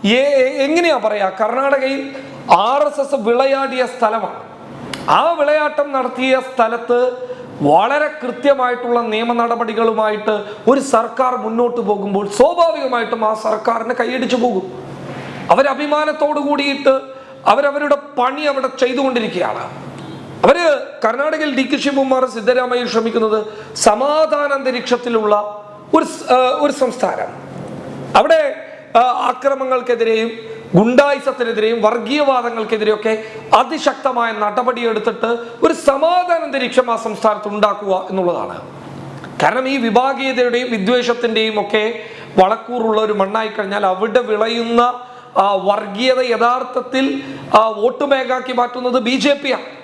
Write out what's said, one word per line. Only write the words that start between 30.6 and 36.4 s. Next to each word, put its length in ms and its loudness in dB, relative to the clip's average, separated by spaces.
ഗുണ്ടായിസത്തിനെതിരെയും 1080 2
വർഗീയവാദങ്ങൾക്കെതിരെയൊക്കെ 1400 0
അതിശക്തമായ 760 0
നടപടിയെടുത്തിട്ട് 1080 -2
ഒരു 100 4
സമാധാന 720 2